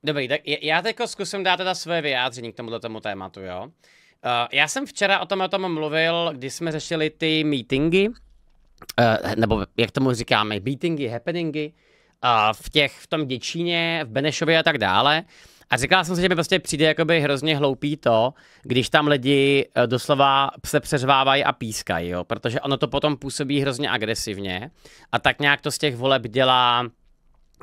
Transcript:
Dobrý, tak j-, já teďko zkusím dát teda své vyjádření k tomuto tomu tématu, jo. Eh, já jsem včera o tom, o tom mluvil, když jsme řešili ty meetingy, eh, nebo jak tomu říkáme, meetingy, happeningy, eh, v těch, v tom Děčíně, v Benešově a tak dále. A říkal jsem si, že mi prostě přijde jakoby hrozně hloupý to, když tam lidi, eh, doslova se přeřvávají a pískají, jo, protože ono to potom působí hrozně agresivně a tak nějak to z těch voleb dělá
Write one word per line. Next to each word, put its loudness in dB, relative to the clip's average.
Dobrý, -4
tak -4
j-, -2
já 0
teďko -4
zkusím -8
dát 2
teda -2
své -4
vyjádření -4
k -18
tomuto -8
tomu -10
tématu, -10
jo. -12
Eh, 0
já 4
jsem -4
včera 0
o -6
tom, -4
o -2
tom -2
mluvil, -2
když -10
jsme -6
řešili -4
ty 0
meetingy, 0
eh, 2
nebo 2
jak 0
tomu 2
říkáme, 0
meetingy, -4
happeningy, -6
eh, 2
v -10
těch, 2
v -20
tom -2
Děčíně, -4
v -10
Benešově 2
a 0
tak 2
dále. 2
A 2
říkal 2
jsem -4
si, 0
že 2
mi 2
prostě 0
přijde 0
jakoby 2
hrozně 0
hloupý -2
to, 2
když 0
tam 4
lidi, 4
eh, 4
doslova 2
se 0
přeřvávají 2
a 0
pískají, -6
jo, -4
protože -4
ono -2
to -2
potom -2
působí -4
hrozně -4
agresivně -2
a 2
tak 2
nějak 2
to -4
z -6
těch -2
voleb 2
dělá 4